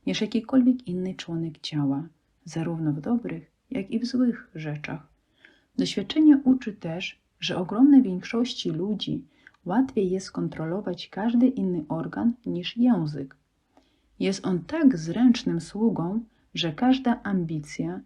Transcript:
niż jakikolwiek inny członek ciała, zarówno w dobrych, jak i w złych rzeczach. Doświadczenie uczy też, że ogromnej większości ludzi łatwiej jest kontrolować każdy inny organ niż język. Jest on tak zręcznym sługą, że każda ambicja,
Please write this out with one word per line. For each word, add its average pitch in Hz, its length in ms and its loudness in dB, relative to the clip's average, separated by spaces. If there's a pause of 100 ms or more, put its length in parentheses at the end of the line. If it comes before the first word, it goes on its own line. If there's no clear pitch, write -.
niż 185 160 -2
jakikolwiek 240 680 2
inny 185 280 -4
członek 165 440 -8
ciała, 143 480 -2 (360)
zarówno 160 500 -4
w 151 80 -6
dobrych, 220 500 -4 (200)
jak 196 200 -6
i 226 80 -2
w 233 60 -6
złych 247 500 -2
rzeczach. 151 600 -10 (640)
Doświadczenie 277 680 4
uczy 254 300 2
też, 175 460 -10 (200)
że - 180 -6
ogromnej 247 440 8
większości 196 680 -2
ludzi 165 540 -4 (400)
łatwiej 208 440 0
jest 190 220 -4
kontrolować 170 800 -6
każdy 233 380 2
inny 190 420 -2
organ 175 440 -2 (120)
niż 175 320 -6
język. 165 580 0 (840)
Jest 190 260 -2
on 185 140 0
tak 285 380 2
zręcznym 170 640 2
sługą, 202 640 -2 (300)
że 170 200 -2
każda 254 500 2
ambicja, 170 840 -4